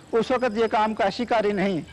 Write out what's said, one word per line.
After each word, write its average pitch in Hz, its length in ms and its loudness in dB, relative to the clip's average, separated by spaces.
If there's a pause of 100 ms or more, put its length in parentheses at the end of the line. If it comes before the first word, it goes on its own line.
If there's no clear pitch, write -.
(140)
उस 226 180 2
वक़्त 247 240 0
ये 226 120 2
काम 220 260 0
काश्तकारी 214 600 0
नहीं 190 280 0 (100)